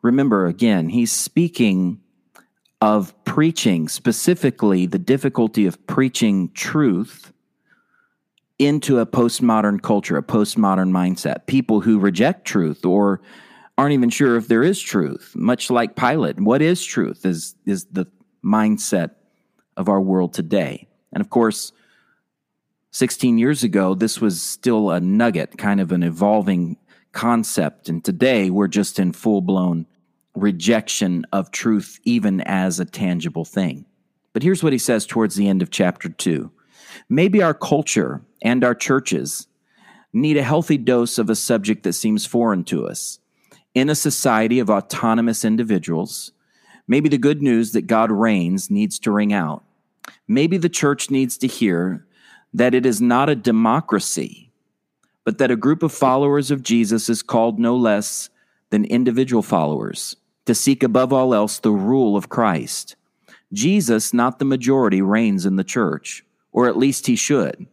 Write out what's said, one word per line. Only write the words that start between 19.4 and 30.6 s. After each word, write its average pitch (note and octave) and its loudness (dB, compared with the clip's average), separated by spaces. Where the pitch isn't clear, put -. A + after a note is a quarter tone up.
of F#2 -4
our G2 2
world F#2 0
today. E2 -4
And - -4
of G#2 -6
course, - 0
sixteen B2 0
years B2+ 2
ago, F#2+ 2
this G#2 -2
was G2 0
still G#2+ 0
a F2 0
nugget, F#2+ 0
kind G2+ 0
of F2+ -2
an F2+ 0
evolving F2+ 0
concept. A2+ -2
And E2 -6
today, G#2 2
we're G2 0
just G2+ -2
in F2+ 0
full-blown F#2 0
rejection F#2 -2